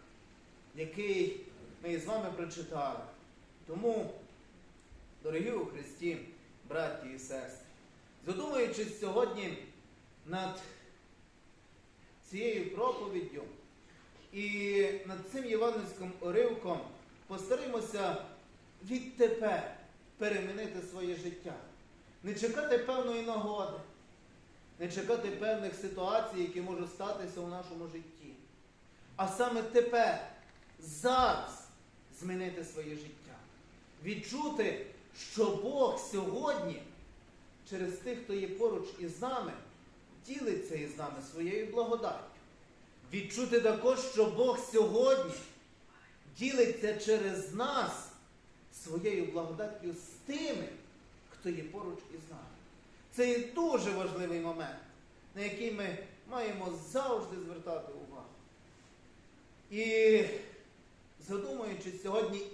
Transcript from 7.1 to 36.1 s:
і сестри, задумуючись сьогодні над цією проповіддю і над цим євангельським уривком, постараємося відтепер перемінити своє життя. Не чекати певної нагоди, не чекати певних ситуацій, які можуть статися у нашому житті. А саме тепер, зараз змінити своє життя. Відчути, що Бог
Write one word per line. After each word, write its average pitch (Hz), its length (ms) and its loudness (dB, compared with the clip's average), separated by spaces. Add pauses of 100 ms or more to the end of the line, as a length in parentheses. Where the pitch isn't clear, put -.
і 131 40 -10
сестри, 131 460 -8 (600)
задумуючись 226 760 0
сьогодні 202 580 0 (680)
над 185 360 -4 (1700)
цією 196 460 0
проповіддю 202 680 -2 (920)
і 202 520 2 (200)
над 185 120 -6 (140)
цим 262 140 -4
євангельським 214 680 2 (100)
уривком, 180 580 4 (480)
постараємося 208 880 0 (680)
відтепер 226 880 2 (420)
перемінити 196 640 -2
своє 180 340 -4
життя. 170 380 -8 (720)
Не 202 120 -4
чекати 247 420 4
певної 240 440 2
нагоди, 208 560 -2 (1000)
не 175 120 -2
чекати 208 400 0
певних 202 440 0
ситуацій, 190 680 0
які 175 200 0
можуть 180 280 -4
статися 190 500 -6
у 175 80 -4
нашому 170 400 -8
житті. 160 460 -14 (840)
А 190 120 0
саме 233 340 0
тепер, 233 720 4 (480)
зараз - 880 2 (520)
змінити 180 440 -4
своє 156 260 -8
життя. 151 460 -12 (680)
Відчути, 233 840 0 (460)
що 214 140 4 (100)
Бог 247 440 2 (120)